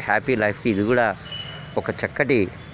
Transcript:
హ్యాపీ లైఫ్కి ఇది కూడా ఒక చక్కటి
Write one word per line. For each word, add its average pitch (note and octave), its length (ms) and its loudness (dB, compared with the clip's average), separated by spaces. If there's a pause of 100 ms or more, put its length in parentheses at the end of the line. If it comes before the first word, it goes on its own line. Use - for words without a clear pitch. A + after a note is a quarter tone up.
హ్యాపీ A2 340 2
లైఫ్కి G#2+ 340 0
ఇది G2+ 140 4
కూడా A2+ 340 4 (600)
ఒక - 120 -2
చక్కటి A2+ 580 2 (260)